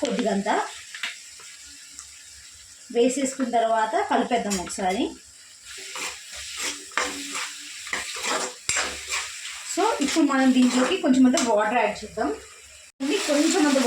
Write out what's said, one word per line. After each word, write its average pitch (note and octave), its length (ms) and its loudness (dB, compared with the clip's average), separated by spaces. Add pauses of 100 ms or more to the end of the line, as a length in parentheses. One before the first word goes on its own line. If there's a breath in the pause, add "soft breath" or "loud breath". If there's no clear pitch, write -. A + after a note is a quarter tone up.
కొద్దిగంత G3+ 460 0 (2500)
వేసేసుకున్న B3+ 540 2 (100)
తర్వాత A3+ 340 2 (160)
కలిపేద్దాం G#3 540 0
ఒకసారి. G3+ 420 -2 (4000)
So, F4 100 4 (180)
ఇప్పుడు D#4 300 4
మనం C4 240 6
దీంట్లోకి B3+ 480 4
కొంచెమంత B3+ 320 6 (100)
వాటర్ G#3+ 340 2
యాడ్ G3+ 200 0
చేద్దాం. G#3+ 280 -4 (720)
ఇది D4 120 0 (140)
కొంచెమంత D4 580 4